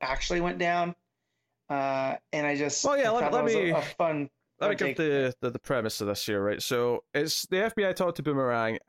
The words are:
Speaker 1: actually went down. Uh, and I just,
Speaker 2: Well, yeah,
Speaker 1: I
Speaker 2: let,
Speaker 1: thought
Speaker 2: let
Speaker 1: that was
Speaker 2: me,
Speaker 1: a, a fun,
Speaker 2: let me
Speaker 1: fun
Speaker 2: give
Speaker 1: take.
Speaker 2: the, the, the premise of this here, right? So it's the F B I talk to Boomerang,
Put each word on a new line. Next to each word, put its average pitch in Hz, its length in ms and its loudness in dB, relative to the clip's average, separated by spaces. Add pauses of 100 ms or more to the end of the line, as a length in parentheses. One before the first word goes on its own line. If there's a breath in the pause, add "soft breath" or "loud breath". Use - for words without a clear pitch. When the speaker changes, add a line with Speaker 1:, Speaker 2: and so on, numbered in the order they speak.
Speaker 1:
actually 139 400 -2
went 175 160 -2
down. 175 380 0 (760)
Uh, 135 460 0 (160)
and 151 160 0
I 143 80 2
just, 143 300 0
Speaker 2:
Well, 277 120 2
yeah, 254 120 2
Speaker 1:
I 220 40 2
Speaker 2:
let, 240 100 2
Speaker 1:
thought 151 100 0
Speaker 2:
let 240 60 2
Speaker 1:
that - 40 2
was 226 120 2
Speaker 2:
me, 190 160 2
Speaker 1:
a, 160 60 2
a 151 40 2
fun, 147 480 -2 (300)
Speaker 2:
let 196 120 0
me 196 40 0
Speaker 1:
fun - 20 -10
Speaker 2:
give 185 100 0
Speaker 1:
take. 131 100 -2
Speaker 2:
the, 139 440 2
the, 123 100 0
the 123 80 -6
premise 113 420 -2
of 104 60 -2
this 101 180 -2
here, 101 180 0
right? 104 180 0
So 120 420 0 (100)
it's 147 340 -2
the 185 160 0
F 220 120 -2
B 208 100 0
I 185 80 0
talk 175 220 0
to 147 80 -8
Boomerang, 123 540 0 (120)